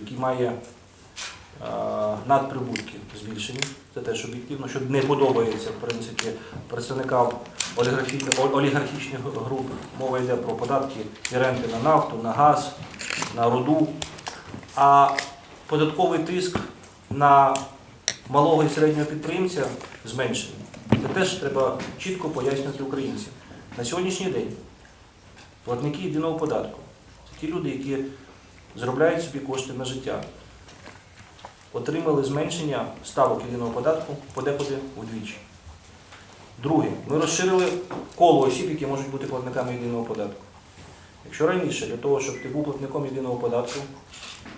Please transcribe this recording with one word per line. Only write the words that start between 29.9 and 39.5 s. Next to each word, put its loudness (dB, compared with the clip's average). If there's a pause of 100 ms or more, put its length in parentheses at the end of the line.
отримали 0
зменшення -2 (180)
ставок 2
єдиного -4
податку 0 (180)
подекуди 0 (180)
вдвічі. -8 (1300)
Друге, 4 (200)
ми 2
розширили 4 (420)
коло 8
осіб, 2
які -2
можуть -4
бути -6
платниками -4